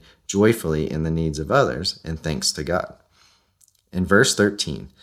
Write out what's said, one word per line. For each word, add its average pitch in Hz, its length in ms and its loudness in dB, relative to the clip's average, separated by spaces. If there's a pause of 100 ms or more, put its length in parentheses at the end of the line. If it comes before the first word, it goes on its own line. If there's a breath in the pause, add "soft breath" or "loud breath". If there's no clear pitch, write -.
(260 soft breath)
joyfully 95 680 2
in 78 120 -4
the 80 60 -2
needs 80 300 -2
of 76 120 -6
others 95 520 0
and 80 180 -8
thanks - 300 -4
to 76 140 -6
God. - 300 -4 (1000 soft breath)
In 92 120 -2
verse 101 300 4
thirteen, 101 540 -2 (140 soft breath)